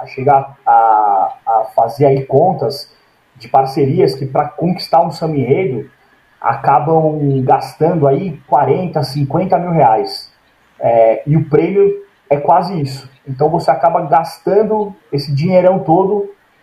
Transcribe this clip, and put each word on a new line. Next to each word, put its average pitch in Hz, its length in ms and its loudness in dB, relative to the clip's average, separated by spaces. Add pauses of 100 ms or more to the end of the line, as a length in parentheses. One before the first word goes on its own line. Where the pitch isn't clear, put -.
chega 135 260 -2 (320)
a, 107 680 2 (100)
a 110 300 -2
fazer 123 320 2
aí 139 180 0
contas 151 680 -2 (440)
de - 120 -20
parcerias 139 680 0
que, 139 100 -8
pra 147 220 -2
conquistar - 540 -2
um 170 100 -2
samba 160 260 -6
enredo, 139 500 -2 (540)
acabam 143 1000 0
gastando 147 640 0
aí 95 400 -2
quarenta, 156 560 0
cinquenta 156 560 -2
mil 175 100 -6
reais. 117 640 0 (480)
É, 113 480 4
e 151 100 2
o - 100 -2
prêmio 196 460 2 (340)
é 143 100 0
quase 175 440 0
isso. - 260 -8 (200)
Então 139 220 -2
você 160 200 -2
acaba 170 320 0
gastando 190 920 -2 (160)
esse 139 240 -6
dinheirão 180 420 2
todo 190 540 0 (320)